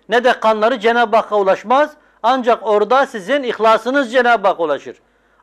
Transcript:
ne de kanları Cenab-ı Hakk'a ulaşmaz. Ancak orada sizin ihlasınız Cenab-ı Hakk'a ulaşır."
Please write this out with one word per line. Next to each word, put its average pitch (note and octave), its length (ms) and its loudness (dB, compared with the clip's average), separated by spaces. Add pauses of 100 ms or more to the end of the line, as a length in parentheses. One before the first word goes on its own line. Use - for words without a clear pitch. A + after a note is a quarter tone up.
ne A#3 160 0
de B3 80 4
kanları A3 480 0
Cenab-ı A3+ 360 0
Hakk'a G#3+ 200 -2
ulaşmaz. G#3+ 560 0 (300)
Ancak A#3+ 440 0
orada A3 400 2
sizin A#3+ 360 -4
ihlasınız A3+ 720 0
Cenab-ı A#3 360 2
Hakk'a E3 140 -2
ulaşır." C#3 340 -6 (460)